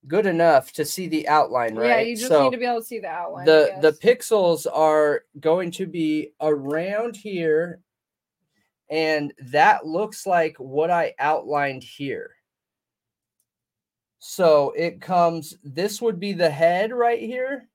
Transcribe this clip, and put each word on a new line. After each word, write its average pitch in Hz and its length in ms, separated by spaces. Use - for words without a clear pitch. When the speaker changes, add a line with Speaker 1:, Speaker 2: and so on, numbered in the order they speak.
Speaker 1:
Good 196 180
enough 165 460
to 151 120
see 180 240
the 156 180
outline, 123 480
Speaker 2:
Yeah, 113 80
Speaker 1:
right? 220 240
Speaker 2:
you 233 100
just 240 120
Speaker 1:
So 147 160
Speaker 2:
need 131 80
to 247 60
be 247 60
able 240 160
to 226 60
see 226 140
the 190 80
outline, 170 340
I 160 80
Speaker 1:
the, 151 320
the 156 100
Speaker 2:
guess. 151 60
Speaker 1:
pixels 196 760
are 151 500
going 170 320
to 190 140
be 156 540
around 165 760
here, 170 640
and 156 440
that 156 340
looks 196 400
like 170 340
what 143 340
I 165 260
outlined 139 640
here. 131 480
So 151 560
it 170 240
comes, 170 640
this 170 360
would 226 200
be 202 120
the 170 180
head 175 420
right 240 280
here. 254 540